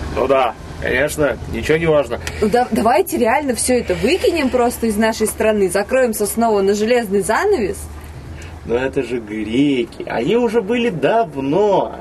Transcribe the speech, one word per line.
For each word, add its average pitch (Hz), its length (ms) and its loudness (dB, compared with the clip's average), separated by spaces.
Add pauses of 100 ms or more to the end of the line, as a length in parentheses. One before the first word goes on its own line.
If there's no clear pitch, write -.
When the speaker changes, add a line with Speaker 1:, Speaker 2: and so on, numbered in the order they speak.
(160)
Speaker 1:
Ну 120 120 0
да, 135 260 2 (300)
конечно, 131 520 0 (160)
ничего 117 280 0
не 165 80 0
важно. 135 320 2 (200)
Speaker 2:
Ну 214 100 2
да, 240 200 2
давайте 262 480 2
реально 247 380 2
все - 240 0
это 190 160 -2
выкинем 311 560 0
просто 240 340 0
из 220 120 0
нашей 220 280 0
страны, 214 420 0
закроемся 214 600 0
снова 220 340 2
на 196 140 2
железный 214 460 2
занавес. 262 560 0 (880)
Speaker 1:
Но 113 80 0
это 131 260 0
же 120 180 -4
греки, 113 880 0
они 147 300 0
уже 233 240 2
были 233 280 0
давно, 160 1120 2